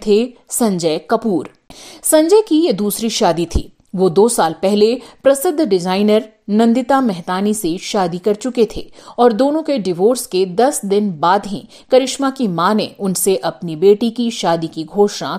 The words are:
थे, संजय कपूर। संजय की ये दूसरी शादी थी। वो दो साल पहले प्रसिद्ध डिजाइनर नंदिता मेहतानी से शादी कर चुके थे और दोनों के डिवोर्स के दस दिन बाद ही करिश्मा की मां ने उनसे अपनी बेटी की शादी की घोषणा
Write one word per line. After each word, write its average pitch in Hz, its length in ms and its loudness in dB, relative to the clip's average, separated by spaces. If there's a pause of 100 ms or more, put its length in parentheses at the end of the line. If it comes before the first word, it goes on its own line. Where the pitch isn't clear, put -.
थे, 220 260 2 (160)
संजय 170 480 -2 (120)
कपूर। 220 400 -2 (540)
संजय 330 380 4
की 427 160 0
ये 320 160 2
दूसरी 208 380 -4
शादी 170 340 0
थी। - 240 -4 (260)
वो 185 140 2
दो 196 200 4
साल 165 240 0
पहले 208 400 2 (300)
प्रसिद्ध 285 380 2
डिजाइनर 202 680 0 (220)
नंदिता 233 520 2
मेहतानी 190 520 -2
से 175 260 -4
शादी 180 380 -2
कर 202 180 -2
चुके 240 400 0
थे - 100 -12 (320)
और 240 160 4
दोनों 285 300 0
के 294 160 -2
डिवोर्स 190 460 0
के 185 200 -2 (100)
दस 269 300 0
दिन 202 340 0
बाद 170 260 2
ही 196 180 -10 (280)
करिश्मा 262 380 0
की 269 200 -2
मां 175 260 0
ने 190 240 -2
उनसे 190 360 -2 (100)
अपनी 165 320 -8
बेटी 208 340 4
की 233 220 -4
शादी 170 340 -2
की 160 160 -10
घोषणा 180 560 -4